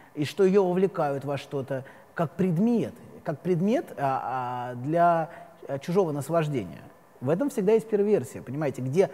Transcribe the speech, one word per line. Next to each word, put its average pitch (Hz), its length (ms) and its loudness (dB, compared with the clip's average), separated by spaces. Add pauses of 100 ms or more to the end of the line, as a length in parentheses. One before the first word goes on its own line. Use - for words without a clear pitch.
(140)
и 147 100 -2
что 190 200 0
её 190 200 6
вовлекают 175 600 0
во 139 120 -2
что-то, 135 480 -6 (300)
как 165 220 0
предмет, 185 580 2 (300)
как 156 160 -6
предмет, 190 580 0
а, 123 720 -4
а, - 40 -8
для, 165 540 2 (360)
э, 139 140 -4
чужого 175 320 2
наслаждения. 143 720 -2 (380)
В 123 100 -4
этом 277 200 2
всегда 208 220 0
есть 220 160 2
перверсия, 202 540 0
понимаете, 135 400 -4
где 160 320 2